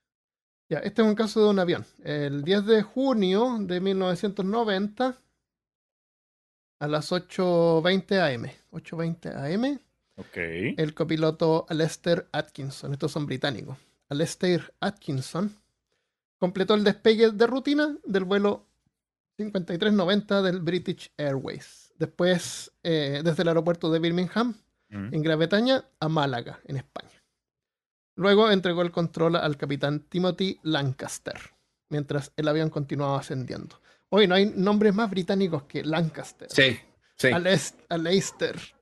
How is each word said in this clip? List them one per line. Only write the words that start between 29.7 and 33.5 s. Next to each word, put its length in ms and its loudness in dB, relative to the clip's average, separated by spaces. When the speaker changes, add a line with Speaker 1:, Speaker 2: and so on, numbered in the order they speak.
Speaker 1:
Timothy 600 -2
Lancaster, 760 -4
mientras 460 -4
el 120 -2
avión 220 0
continuaba 500 -2
ascendiendo. 600 -10